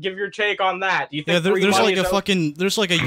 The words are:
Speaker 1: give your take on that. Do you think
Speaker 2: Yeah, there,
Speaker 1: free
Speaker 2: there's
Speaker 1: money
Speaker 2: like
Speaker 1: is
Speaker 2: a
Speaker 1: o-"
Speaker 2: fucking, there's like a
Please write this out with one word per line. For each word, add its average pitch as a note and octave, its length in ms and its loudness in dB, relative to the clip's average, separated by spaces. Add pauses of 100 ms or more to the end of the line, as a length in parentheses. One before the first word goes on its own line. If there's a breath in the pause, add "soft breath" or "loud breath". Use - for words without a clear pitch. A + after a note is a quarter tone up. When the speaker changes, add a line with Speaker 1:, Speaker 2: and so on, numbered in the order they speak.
Speaker 1:
give F#3+ 160 -6
your G3 120 -4
take G#3 300 -2
on F#3+ 220 0
that. F3 280 -2
Do C#3+ 60 -10
you D3+ 80 -6
think E3+ 120 0
Speaker 2:
Yeah, F3 40 4
there, F#3+ 140 0
Speaker 1:
free F#3+ 80 2
Speaker 2:
there's G3 140 4
Speaker 1:
money A3+ 100 4
Speaker 2:
like G3 100 2
Speaker 1:
is F#3 80 0
Speaker 2:
a F3+ 40 0
Speaker 1:
o-" F#3 40 -2
Speaker 2:
fucking, F#3 440 0
there's F#3+ 220 -2
like F#3+ 140 0
a E3+ 160 2